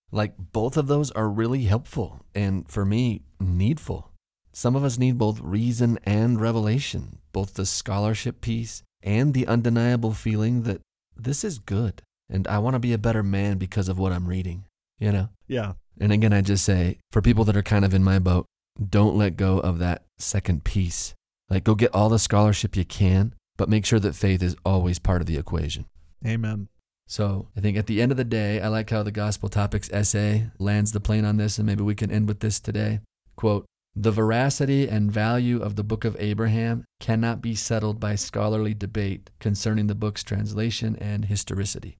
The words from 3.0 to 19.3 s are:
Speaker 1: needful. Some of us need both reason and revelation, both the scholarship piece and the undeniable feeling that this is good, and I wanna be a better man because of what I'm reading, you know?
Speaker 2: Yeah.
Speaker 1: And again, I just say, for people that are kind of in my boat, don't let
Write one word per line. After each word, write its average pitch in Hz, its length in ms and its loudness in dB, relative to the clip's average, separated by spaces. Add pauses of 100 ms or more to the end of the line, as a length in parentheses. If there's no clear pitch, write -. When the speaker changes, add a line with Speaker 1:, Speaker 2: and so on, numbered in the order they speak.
Speaker 1:
needful. 92 720 -2 (400)
Some 120 240 0
of 139 80 0
us 120 140 0
need 127 200 2
both 110 240 0
reason 117 640 0
and 107 360 2
revelation, 110 760 -2 (140)
both 101 200 -4
the 95 120 -4
scholarship 104 760 -4
piece 113 420 -6 (200)
and 123 300 2
the 127 140 0
undeniable 117 680 2
feeling 110 500 0
that 104 180 -4 (340)
this 131 280 -6
is 165 160 -6
good, 101 420 -4 (280)
and 95 180 -2
I 104 120 0
wanna 123 200 0
be 120 140 0
a 113 40 0
better 110 260 0
man 98 340 0
because 95 320 -2
of 92 100 -2
what 92 140 0
I'm 90 140 -2
reading, 90 360 -4 (340)
you 107 140 0
know? 101 180 0 (180)
Speaker 2:
Yeah. 110 260 -4 (260)
Speaker 1:
And 104 140 4
again, 107 180 4
I 101 100 6
just 98 220 2
say, 90 360 2 (120)
for 107 100 2
people 113 240 6
that 101 120 4
are 101 40 2
kind 101 220 2
of 92 100 2
in 95 100 6
my 95 160 4
boat, 90 260 2 (360)
don't 101 360 4
let 98 180 2